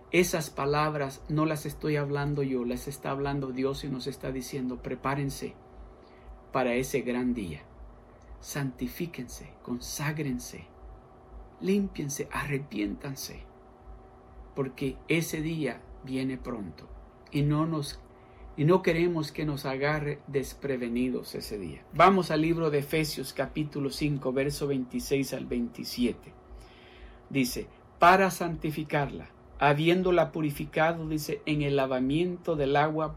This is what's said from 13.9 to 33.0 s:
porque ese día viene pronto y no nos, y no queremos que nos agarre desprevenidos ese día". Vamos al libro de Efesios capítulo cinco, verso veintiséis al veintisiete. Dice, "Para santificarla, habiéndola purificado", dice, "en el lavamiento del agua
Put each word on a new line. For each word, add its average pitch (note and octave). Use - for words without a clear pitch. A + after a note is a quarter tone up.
porque C3+
ese D#3+
día D3+
viene C3
pronto G#2+
y C#3+
no D3+
nos, D#3
y C#3
no F3+
queremos E3+
que -
nos C#3+
agarre C#3+
desprevenidos B2+
ese -
día". E2+
Vamos F3
al D#3
libro E3
de D3
Efesios D3
capítulo C#3+
cinco, C#3
verso C#3+
veintiséis C3
al B2+
veintisiete. A#2+
Dice, B2
"Para F#3
santificarla, D3+
habiéndola E3
purificado", D#3
dice, D#3
"en D3+
el C#3+
lavamiento C#3
del C#3
agua D#3